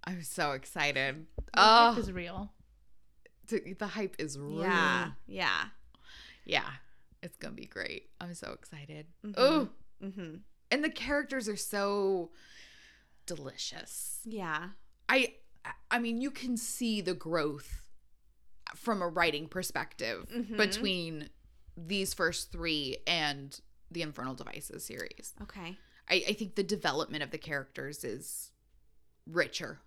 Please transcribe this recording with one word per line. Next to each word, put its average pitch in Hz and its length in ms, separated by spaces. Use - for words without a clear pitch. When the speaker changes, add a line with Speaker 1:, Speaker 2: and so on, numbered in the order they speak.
Speaker 1:
I'm 180 200
so 147 300
excited. 139 720
Speaker 2:
The 185 80
hype 233 360
Speaker 1:
Oh. - 20
Speaker 2:
is 196 120
real. 185 400
Speaker 1:
The, 196 300
the 208 100
hype 190 320
is 143 200
real. 151 220
Speaker 3:
Yeah, 160 500
yeah. 143 380
Speaker 1:
Yeah. - 240
It's - 140
gonna - 180
be - 100
great. - 440
I'm 175 140
so - 200
excited. 151 520
Speaker 3:
Mm-hmm. 208 160
Speaker 1:
Ooh. 285 280
Speaker 3:
Mm-hmm. 185 320
Speaker 1:
And 285 120
the 311 60
characters 277 580
are 208 100
so 196 760
delicious. - 1000
Speaker 3:
Yeah. 180 440
Speaker 1:
I, 254 260
I 240 100
mean, 233 220
you 277 100
can 247 260
see 226 440
the 180 120
growth 156 720
from 208 260
a 175 60
writing 160 400
perspective 120 840
Speaker 3:
Mm-hmm. 226 240
Speaker 1:
between 185 720
these 190 360
first - 380
three 151 460
and 143 520
the 170 100
Infernal 135 320
Devices - 520
series. - 560
Speaker 3:
Okay. 190 360
Speaker 1:
I, 180 200
I 208 40
think 208 220
the 202 80
development 156 600
of 143 80
the 160 60
characters 143 680
is - 480
richer. 156 600